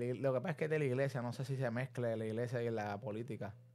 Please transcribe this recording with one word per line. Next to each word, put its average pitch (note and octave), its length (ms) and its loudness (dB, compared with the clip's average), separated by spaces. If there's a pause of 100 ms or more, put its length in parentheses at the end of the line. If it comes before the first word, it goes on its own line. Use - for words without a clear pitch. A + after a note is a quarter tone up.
(140)
la, - 60 -4
lo C3+ 140 4
que B2+ 60 4
pasa F#3 120 0
es D3 40 -2
que - 80 0
es D#3 60 -2
de D#3 80 4
la D3+ 60 4
iglesia, C3 380 2
no A#2+ 100 -2
sé C3 120 -4
si C3+ 120 -2
se B2+ 140 2
mezcla A#2+ 460 0
la A2+ 100 -2
iglesia A#2 360 0
y A#2 80 2
la G#2 300 0
política. G#2+ 540 -6 (200)